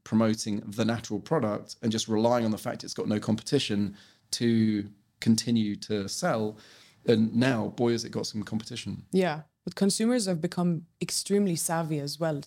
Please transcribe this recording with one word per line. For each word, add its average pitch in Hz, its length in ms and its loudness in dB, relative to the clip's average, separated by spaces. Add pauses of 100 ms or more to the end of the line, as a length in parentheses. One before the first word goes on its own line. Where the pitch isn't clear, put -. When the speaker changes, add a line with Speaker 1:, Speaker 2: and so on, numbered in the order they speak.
Speaker 1:
promoting 110 600 0
the 104 180 -2
natural 110 340 -2
product 110 640 -2
and 117 80 0
just 110 160 -2
relying 113 380 2
on 110 80 0
the 101 60 -4
fact - 260 -8
it's - 100 -10
got 95 140 -4
no 107 100 2
competition 107 760 0 (360)
to 110 560 2 (320)
continue 110 560 2
to 101 320 -4
sell. 110 480 -2 (500)
And 113 280 4
now, 117 340 4
boy, 120 240 2
has 113 120 0
it 110 60 -8
got 107 160 -4
some 107 160 -8
competition. 107 680 -6
Speaker 2:
Yeah, 170 300 2 (220)
but 180 120 -8
consumers 220 500 2
have 175 140 0
become 175 420 0 (180)
extremely 196 540 0
savvy 160 460 -2
as 143 180 -8
well. 156 280 -2